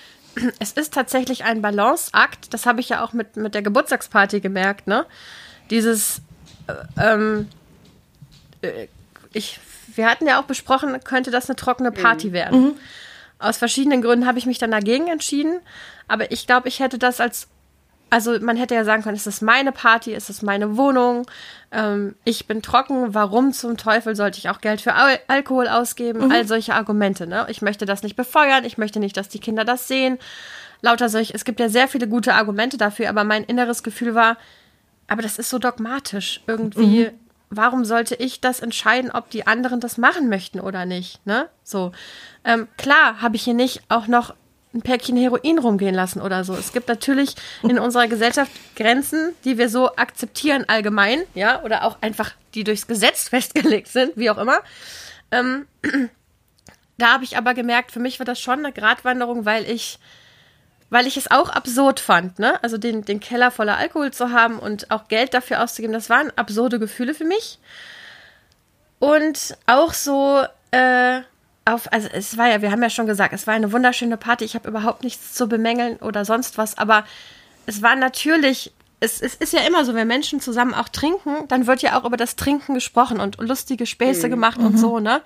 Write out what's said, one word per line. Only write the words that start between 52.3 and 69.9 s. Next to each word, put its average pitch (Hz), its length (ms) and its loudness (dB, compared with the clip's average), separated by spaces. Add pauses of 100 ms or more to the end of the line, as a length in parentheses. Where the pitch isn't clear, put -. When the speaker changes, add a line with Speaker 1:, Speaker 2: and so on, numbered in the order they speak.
Speaker 1:
die 220 100 -6
durchs 208 240 -2
Gesetz 233 420 0
<laughs> - 0 -
festgelegt 254 600 0
sind, 262 260 0
wie 226 140 0
auch 208 80 0
immer. 262 240 2 (680)
Ähm, 254 360 -2 (160)
<clears throat> 269 260 -2 (880)
da 233 140 6
habe 254 140 2
ich - 100 -8
aber 247 180 0
gemerkt, 240 380 -2
für 240 80 -8
mich 254 200 -6
war 262 60 -10
das 240 140 -6
schon 254 200 -2
eine 294 120 -6
Gratwanderung, 240 720 0
weil 214 260 -2
ich, - 300 -8 (880)
weil 247 180 2
ich 269 80 -4
es - 160 -4
auch 254 180 6
absurd 262 520 2
fand, 180 380 0
ne? 233 240 2
Also 226 140 -4
den, 220 280 -4
den 202 160 -4
Keller 247 280 0
voller 208 280 -2
Alkohol 294 340 -2
zu 247 200 -4
haben 233 280 4
und 208 320 -8
auch 214 160 -4
Geld 240 260 0
dafür 247 300 0
auszugeben, 226 300 -4
das 220 160 -6
waren 262 260 2
absurde 226 440 0
Gefühle 233 340 -4
für 311 100 -8
mich. 381 360 -4 (1400)
Und 302 580 2 (100)
auch 294 260 6